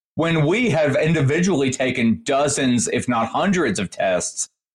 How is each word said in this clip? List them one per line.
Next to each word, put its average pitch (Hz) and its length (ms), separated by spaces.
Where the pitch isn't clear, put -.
when 160 300
we 220 240
have 151 260
individually 156 720
taken 127 540
dozens, 135 640
if - 200
not 113 200
hundreds 156 500
of 95 120
tests - 580